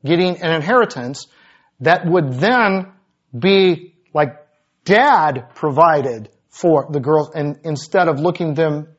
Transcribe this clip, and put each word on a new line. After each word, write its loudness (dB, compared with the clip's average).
getting -2
an -4
inheritance -2
that 2
would 0
then 0
be 2
like -2
dad 2
provided 0
for 0
the -4
girls, 0
and -6
instead -2
of -2
looking -2
them -2